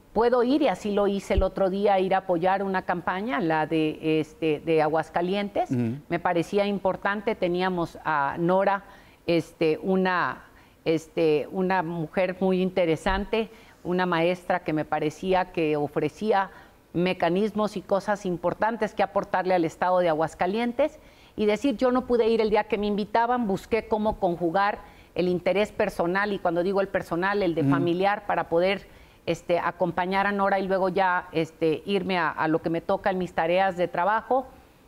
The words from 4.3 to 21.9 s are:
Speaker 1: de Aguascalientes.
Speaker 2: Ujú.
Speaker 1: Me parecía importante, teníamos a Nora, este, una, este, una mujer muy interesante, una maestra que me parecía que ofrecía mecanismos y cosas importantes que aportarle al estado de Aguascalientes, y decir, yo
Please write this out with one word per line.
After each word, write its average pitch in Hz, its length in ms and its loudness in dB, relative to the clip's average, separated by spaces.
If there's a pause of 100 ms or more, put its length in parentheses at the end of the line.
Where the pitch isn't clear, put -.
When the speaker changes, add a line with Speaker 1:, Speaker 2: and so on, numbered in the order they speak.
Speaker 1:
de 160 200 2
Aguascalientes. 180 920 -2
Speaker 2:
Ujú. 123 280 -2 (100)
Speaker 1:
Me 170 100 -2
parecía 180 480 0
importante, 202 680 -2
teníamos 180 720 -2
a 143 320 -2
Nora, 190 460 2 (420)
este, 160 560 0
una, 185 640 0 (400)
este, 156 640 0
una 185 300 0
mujer 175 580 -2
muy 185 220 2
interesante, 190 880 0 (340)
una 180 220 0
maestra 180 580 0
que 160 80 -4
me 151 140 -2
parecía 180 640 -2
que 151 240 0
ofrecía 180 760 -2 (440)
mecanismos 185 800 0
y 180 60 -8
cosas 196 420 -2
importantes 196 720 -2
que 208 80 0
aportarle 185 520 0
al 165 120 2
estado 180 320 0
de 180 100 4
Aguascalientes, 202 880 0 (380)
y 214 100 0
decir, 214 300 0
yo 254 160 2